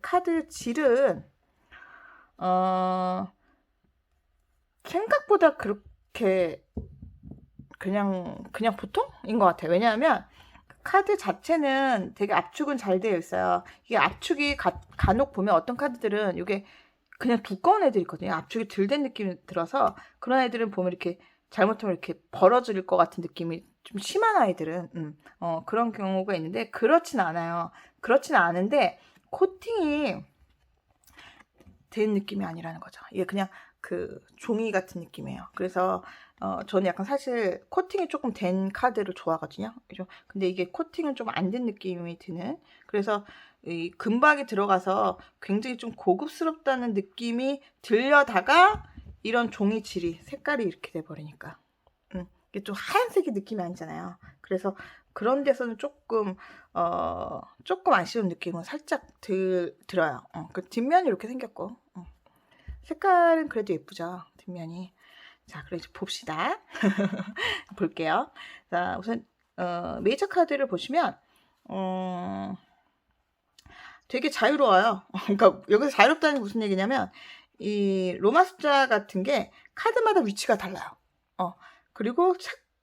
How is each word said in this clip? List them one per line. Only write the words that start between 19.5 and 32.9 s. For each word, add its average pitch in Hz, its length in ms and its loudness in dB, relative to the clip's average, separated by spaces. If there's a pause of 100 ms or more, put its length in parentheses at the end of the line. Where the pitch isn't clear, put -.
그런 262 220 0
애들은 226 300 -2
보면 180 200 -2
이렇게 180 280 -8 (300)
잘못하면 214 440 0
이렇게 - 260 -8 (120)
벌어질 208 540 4
것 180 120 0
같은 175 240 2
느낌이 165 440 -8 (180)
좀 208 160 -10
심한 427 360 0
아이들은, 175 600 0
음, 151 220 -8 (220)
어, 165 260 -4
그런 233 280 0
경우가 190 420 -2
있는데 175 360 -6
그렇진 285 500 2
않아요. 170 500 -2 (300)
그렇진 277 340 2
않은데 190 640 4 (300)
코팅이 320 960 0 (1600)
된 214 240 0
느낌이 202 300 -2
아니라는 165 380 -10
거죠. - 200 -20 (100)